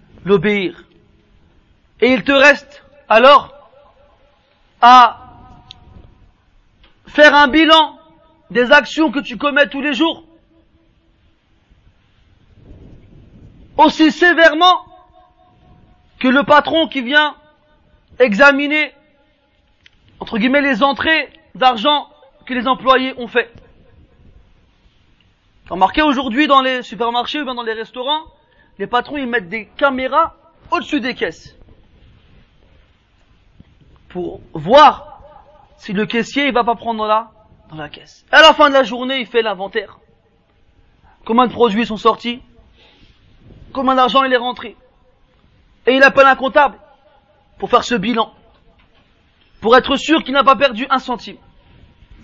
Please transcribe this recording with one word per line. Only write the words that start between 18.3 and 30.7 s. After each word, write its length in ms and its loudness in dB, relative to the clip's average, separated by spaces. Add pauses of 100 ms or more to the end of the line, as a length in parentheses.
entre 180 -10
guillemets, 240 0
les 220 -2
entrées 460 -2 (240)
d'argent 560 -2 (360)
que 80 -12
les 140 -6
employés 500 -2
ont 100 -12
fait. 240 -4 (2250)
Remarquez 320 -2
aujourd'hui 460 -2
dans 140 2
les 220 -4
supermarchés 580 -8
ou 40 -10
bien 100 -10
dans 80 -12
les 100 -8
restaurants, 500 -10 (540)
les 100 -10
patrons, 300 -6
ils 100 -8
mettent 220 -6
des 180 -12 (100)
caméras 580 -2 (360)